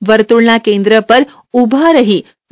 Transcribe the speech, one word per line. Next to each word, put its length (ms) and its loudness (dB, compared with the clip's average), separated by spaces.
વર્તુળના 500 0
કેન્દ્ર 420 0
પર 260 0
ઊભા 360 0
રહી 340 0